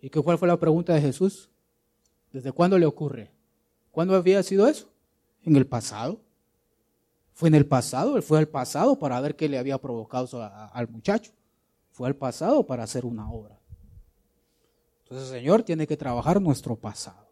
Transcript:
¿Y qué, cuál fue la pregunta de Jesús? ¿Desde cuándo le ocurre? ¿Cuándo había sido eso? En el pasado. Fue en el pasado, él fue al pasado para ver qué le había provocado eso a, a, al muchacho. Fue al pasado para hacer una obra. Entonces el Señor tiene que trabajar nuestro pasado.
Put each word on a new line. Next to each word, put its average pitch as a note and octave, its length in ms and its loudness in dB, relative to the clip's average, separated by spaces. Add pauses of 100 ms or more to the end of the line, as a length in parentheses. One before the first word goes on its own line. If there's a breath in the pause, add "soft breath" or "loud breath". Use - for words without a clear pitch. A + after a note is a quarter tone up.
¿Y C3+ 80 -14
qué, D#3 120 -2
cuál E3 160 2
fue F3+ 100 2
la F3 120 4
pregunta E3+ 340 2
de D3+ 80 4
Jesús? D3 480 -2 (800)
¿Desde C3 200 -10
cuándo F3+ 260 4
le E3 80 6
ocurre? C#3+ 460 -6 (600)
¿Cuándo F3+ 240 0
había F#3+ 280 4
sido G3 240 4
eso? D4+ 200 -2 (560)
En D#3 120 4
el C3 100 6
pasado. A#2 560 -8 (1120)
Fue E3 160 2
en D#3 60 8
el D3 100 8
pasado, D3 520 0
él D#3 60 -2
fue D#3 140 2
al D#3 100 2
pasado D#3 520 0
para B2+ 200 -4
ver C#3+ 160 -4
qué D#3 140 -4
le C#3 80 -4
había C3 220 -4
provocado B2 460 -8
eso A#2+ 160 -12
a, A2 60 -12
a, G#2 200 -20
al A#2+ 220 -8
muchacho. F#3+ 420 -4 (600)
Fue B2 160 -8
al C#3 80 -2
pasado C#3 520 0
para A#2+ 160 -6
hacer A#2+ 220 -8
una A2+ 260 -8
obra. G#2 280 -16 (1400)
Entonces C3 280 -14
el B2+ 80 -10
Señor D3+ 240 2
tiene D#3+ 240 -4
que D3+ 100 -4
trabajar C#3+ 420 0
nuestro C#3 360 -2
pasado. - 560 -16